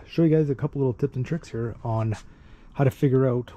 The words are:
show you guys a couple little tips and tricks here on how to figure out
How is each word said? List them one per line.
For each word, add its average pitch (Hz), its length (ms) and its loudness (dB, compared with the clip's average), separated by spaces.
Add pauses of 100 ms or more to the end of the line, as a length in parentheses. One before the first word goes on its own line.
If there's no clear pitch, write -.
show - 160 0
you 160 120 4
guys 156 140 2
a 139 60 0
couple 143 260 -6
little 127 140 0
tips - 220 -4
and 127 100 -4
tricks - 220 -8
here 113 360 -6
on 113 300 -2 (580)
how 143 120 0
to 131 60 4
figure 131 380 2
out 123 280 -2